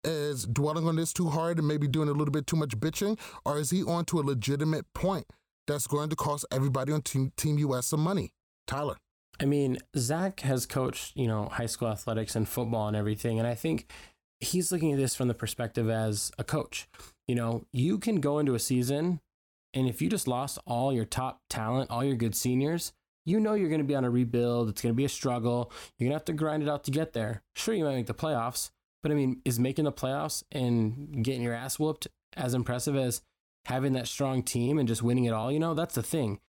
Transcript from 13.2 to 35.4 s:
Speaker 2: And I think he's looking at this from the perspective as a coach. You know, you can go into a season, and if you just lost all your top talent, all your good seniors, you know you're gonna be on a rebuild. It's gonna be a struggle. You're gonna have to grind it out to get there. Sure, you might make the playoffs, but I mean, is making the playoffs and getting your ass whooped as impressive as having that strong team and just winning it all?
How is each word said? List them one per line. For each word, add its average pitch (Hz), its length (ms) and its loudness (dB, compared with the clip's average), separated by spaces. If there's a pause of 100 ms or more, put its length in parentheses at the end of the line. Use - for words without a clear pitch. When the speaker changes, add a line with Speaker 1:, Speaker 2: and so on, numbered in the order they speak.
Speaker 2:
And 113 80 2
I 120 80 0
think - 360 -4 (480)
he's 175 320 0
looking 160 220 2
at 139 40 2
this 135 180 2
from 127 120 0
the 117 60 2
perspective 113 560 -2
as 110 480 0
a 120 60 -6
coach. - 440 -4 (400)
You 123 80 0
know, 117 380 -2
you 160 240 2
can 196 240 0
go 143 180 2
into 139 140 2
a 117 60 0
season, 143 600 0 (540)
and 131 160 2
if - 120 -4
you 170 80 2
just 208 180 -2
lost 127 380 -2
all 131 280 0
your 113 120 2
top - 440 -4
talent, 120 400 0
all 120 140 -2
your 139 120 2
good 113 200 0
seniors, 139 580 0 (320)
you 190 140 4
know 214 160 4
you're 185 140 2
gonna 156 140 2
be 139 120 2
on 131 100 2
a 120 40 2
rebuild. 120 600 2
It's - 120 -4
gonna 117 120 2
be 131 100 2
a 135 60 2
struggle. 120 600 -2 (260)
You're 120 100 0
gonna 143 80 2
have 156 100 -6
to 170 80 -2
grind 156 280 0
it 147 80 0
out 143 140 -2
to 139 80 -2
get 160 220 -2
there. 110 280 -2 (140)
Sure, - 180 -2
you 175 100 2
might 139 120 0
make 120 100 0
the 127 80 -6
playoffs, 127 560 -2 (320)
but 151 100 0
I 147 40 4
mean, 131 280 2
is 120 160 0
making 147 260 2
the 139 60 2
playoffs 143 600 -4
and 120 760 0
getting 127 160 0
your 120 120 0
ass 127 260 -6
whooped 156 280 -2 (300)
as 127 160 0
impressive 127 420 0
as 127 260 0 (440)
having 131 280 0
that 123 140 0
strong 131 360 0
team 127 340 2
and 131 100 2
just 113 140 0
winning 120 240 4
it 113 80 2
all? 113 180 0